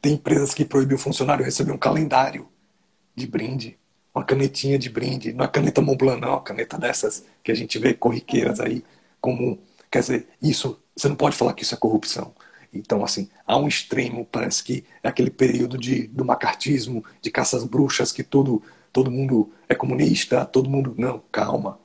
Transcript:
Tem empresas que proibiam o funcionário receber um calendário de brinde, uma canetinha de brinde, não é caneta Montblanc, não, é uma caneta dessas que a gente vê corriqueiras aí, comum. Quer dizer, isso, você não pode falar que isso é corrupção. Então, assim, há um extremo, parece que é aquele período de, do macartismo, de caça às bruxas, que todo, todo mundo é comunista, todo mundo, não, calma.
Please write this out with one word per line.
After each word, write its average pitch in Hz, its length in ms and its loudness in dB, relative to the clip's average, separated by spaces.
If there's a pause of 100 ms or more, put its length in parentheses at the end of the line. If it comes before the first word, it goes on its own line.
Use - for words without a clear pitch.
Tem 147 100 4
empresas 143 400 2
que - 100 0
proibiam 135 340 2
o 127 40 -2
funcionário 139 420 0
receber 131 300 -2
um 135 60 -6
calendário 135 680 2 (680)
de 127 120 -10
brinde, 117 520 -6 (360)
uma - 80 -2
canetinha 135 560 2
de 127 120 -4
brinde, 131 420 -4
não 123 100 -2
é 131 60 0
caneta - 320 2
Montblanc, 135 400 2
não, 120 80 -4
é 131 40 2
uma 139 100 -2
caneta - 340 -8
dessas 120 480 -2 (180)
que - 80 -4
a 113 40 4
gente 113 240 -4
vê 120 160 2
corriqueiras - 680 -2
aí, 123 240 -4 (380)
comum. 123 360 -2 (320)
Quer 127 100 2
dizer, 120 280 -2 (140)
isso, 135 360 0 (160)
você - 140 0
não 143 80 0
pode 143 180 2
falar - 200 0
que - 80 -12
isso - 120 -2
é - 40 -10
corrupção. - 560 -2 (360)
Então, 104 320 -4
assim, 101 280 -4 (160)
há 113 100 2
um 143 100 2
extremo, 117 640 -4
parece - 320 -2
que - 220 -6 (180)
é - 60 0
aquele - 220 2
período 120 480 2
de, 123 300 -2
do 127 140 -6
macartismo, 127 800 -2 (200)
de - 80 -4
caça 127 260 0
às 113 80 -4
bruxas, 113 480 0
que - 100 -6
todo, 135 400 2 (300)
todo 131 180 2
mundo 127 400 2 (160)
é 123 80 4
comunista, 127 720 0
todo 131 240 2
mundo, 135 300 0
não, 123 240 -2 (100)
calma. - 520 -2